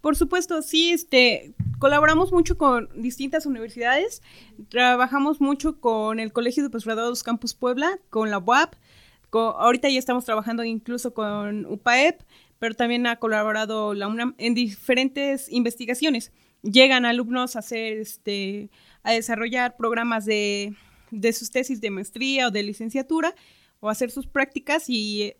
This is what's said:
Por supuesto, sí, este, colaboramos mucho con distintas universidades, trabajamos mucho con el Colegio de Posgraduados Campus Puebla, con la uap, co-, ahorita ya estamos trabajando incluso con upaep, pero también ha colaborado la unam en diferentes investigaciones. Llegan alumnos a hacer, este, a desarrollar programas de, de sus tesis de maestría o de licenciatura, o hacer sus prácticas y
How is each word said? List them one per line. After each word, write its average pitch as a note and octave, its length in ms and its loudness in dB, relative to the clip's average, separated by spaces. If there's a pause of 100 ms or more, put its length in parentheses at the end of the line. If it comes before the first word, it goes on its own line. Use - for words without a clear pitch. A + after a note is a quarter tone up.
Por D4+ 140 0
supuesto, E4 460 0
sí, E4 300 2
este, B3 600 2 (260)
colaboramos D#4 520 4
mucho F4 260 2
con B3+ 380 2
distintas C4 500 -4
universidades, A#3+ 760 -2 (480)
trabajamos B3 720 2
mucho C#4 400 0
con A3 380 0
el A3 120 -6
Colegio B3 320 0
de C#4 60 -2
Posgraduados A3+ 540 -4
Campus A#3 320 -4
Puebla, C#4 440 -2 (100)
con A3 200 -2
la G3+ 80 -2
uap, A#3+ 380 2 (560)
co-, A3+ 280 0
ahorita B3 300 4
ya C4 100 2
estamos B3 240 -2
trabajando A#3 400 -4
incluso A#3 520 -6
con G#3 500 -4
upaep, B3+ 560 2 (380)
pero A3+ 160 -4
también A#3+ 320 0
ha A#3 100 -2
colaborado G#3+ 800 -2
la G3+ 120 -4
unam A#3+ 300 -4
en A#3+ 160 -2
diferentes C4 960 -2
investigaciones. A#3+ 800 -2 (300)
Llegan B3+ 440 6
alumnos B3 500 0
a A3+ 40 -6
hacer, A3 380 -6
este, G3+ 720 -6 (340)
a A3 80 0
desarrollar A#3 680 -2
programas A3+ 480 0
de, G#3 480 0 (380)
de A3+ 220 0
sus - 180 -8
tesis B3 300 -2
de A3 80 -4
maestría B3 580 -2
o G#3+ 40 0
de G#3 120 -2
licenciatura, C4 680 -4 (460)
o G#3+ 100 -4
hacer A3+ 220 -2
sus C4+ 160 -10
prácticas C#4 600 -2
y G#3 500 -2